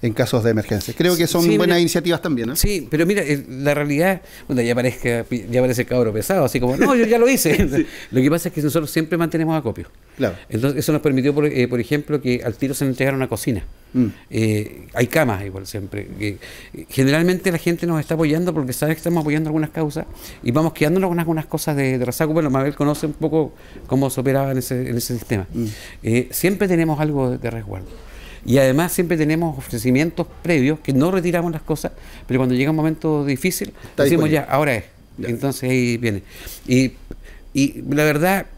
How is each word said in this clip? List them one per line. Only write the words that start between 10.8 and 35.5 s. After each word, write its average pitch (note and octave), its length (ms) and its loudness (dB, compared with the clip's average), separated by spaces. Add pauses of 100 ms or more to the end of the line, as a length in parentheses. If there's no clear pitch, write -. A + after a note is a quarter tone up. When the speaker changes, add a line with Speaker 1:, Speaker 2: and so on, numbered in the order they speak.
Speaker 2:
nos D3+ 100 2
permitió, C3+ 320 2
por, D3 100 2
eh, C3 240 2
por B2 120 -2
ejemplo, D3 420 -2
que B2 200 0
al A2+ 120 -4
tiro C3+ 180 -2
se C#3+ 140 -2
nos C3 60 0
entregara C3+ 220 0
una C3 140 -2
cocina. A2 340 -2 (320)
Speaker 1:
Mm. B2+ 120 4 (240)
Speaker 2:
Eh, G#2+ 640 -2
hay B2 120 2
camas A#2+ 380 0
igual F#2+ 220 -10
siempre. G2 420 -8 (100)
Eh, G2+ 200 -4 (500)
generalmente E3+ 640 2
la E3 60 0
gente E3+ 280 -2
nos E3 140 0
está E3 140 -4
apoyando D#3+ 400 0
porque C3 180 -2
sabe D3+ 220 -2
que - 40 -8
estamos E3+ 220 0
apoyando D3+ 300 0
algunas D#3 180 0
causas D#3 380 -4 (360)
y - 80 -2
vamos D#3 220 2
quedándonos F3+ 360 2
con E3+ 100 0
algunas D#3+ 260 0
cosas D3 320 -4
de, C3 220 0
de B2 60 0
rezago. D3 280 -2
Bueno, D#3 160 2
Mabel C3+ 260 0
conoce D3 300 0
un D3+ 80 -2
poco D#3 400 0 (340)
cómo C3+ 220 2
se C3 120 -4
operaba C3+ 320 2
en C3 60 0
ese, B2+ 300 -4
en A#2+ 80 -2
ese A#2+ 180 -4
sistema. G#2 380 -4
Speaker 1:
Mm. A#2 140 -4 (380)
Speaker 2:
Eh, A#2+ 260 0
siempre F#3+ 380 0
tenemos E3 320 2
algo C#3+ 320 0
de, B2+ 60 -6
de B2 120 -4
resguardo. G2 380 -10 (580)
Y A#2+ 100 4
además C#3 360 4
siempre F3 260 0
tenemos D#3 400 0
ofrecimientos B2+ 680 0 (160)
previos D3+ 380 2
que C#3 140 -2
no C#3+ 160 4
retiramos F3 420 0
las D#3 100 -8
cosas, - 300 -4 (340)
pero B2 140 2
cuando B2+ 140 2
llega C#3 160 2
un D#3 60 2
momento D3+ 500 0
difícil, C#3+ 480 -2 (160)
Speaker 1:
Está - 140 2
Speaker 2:
decimos, D#3+ 200 4
Speaker 1:
disponible. D#3 220 2
Speaker 2:
"Ya, - 80 -2
ahora C#3+ 220 2
es". G2+ 80 -6 (340)
Speaker 1:
Ya. - 100 -6
Speaker 2:
Entonces C3 400 -2